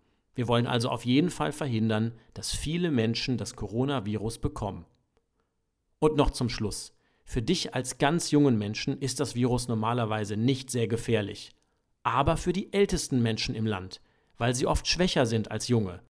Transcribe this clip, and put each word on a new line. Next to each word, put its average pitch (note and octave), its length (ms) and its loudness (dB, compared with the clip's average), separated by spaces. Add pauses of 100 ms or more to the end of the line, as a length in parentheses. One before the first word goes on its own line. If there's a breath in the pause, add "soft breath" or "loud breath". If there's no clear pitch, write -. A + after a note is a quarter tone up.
(360)
Wir A#2+ 120 -2
wollen A#2+ 200 4
also B2 220 0
auf - 160 -6
jeden C#3 240 4
Fall D3+ 220 -2
verhindern, A2+ 640 0 (200 loud breath)
dass - 220 -6
viele E3+ 360 -2
Menschen A2+ 460 0
das - 180 -8
Coronavirus G#2+ 840 -4
bekommen. F2+ 460 -6 (1120)
Und D#3 160 4
noch C#3 140 4
zum A#2+ 200 -2
Schluss. - 440 -6 (360)
Für B2+ 120 -2
dich E3+ 320 -2
als B2+ 240 -4
ganz D#3 340 2
jungen C#3+ 260 6
Menschen G#2+ 440 -4
ist C3 180 -4
das B2 160 -4
Virus A#2+ 320 0
normalerweise A2 680 -2
nicht C3 320 2
sehr A#2 180 0
gefährlich. G#2+ 640 -2 (520)
Aber C#3 340 2
für F3 160 0
die F#3+ 180 -6
ältesten G3 500 2
Menschen A2+ 340 0
im A2 100 -2
Land, G2 340 -4 (380)
weil B2 180 0
sie C3 120 0
oft - 200 0
schwächer F3 380 2
sind A2 260 0
als A2 160 -6
Junge. G#2 420 0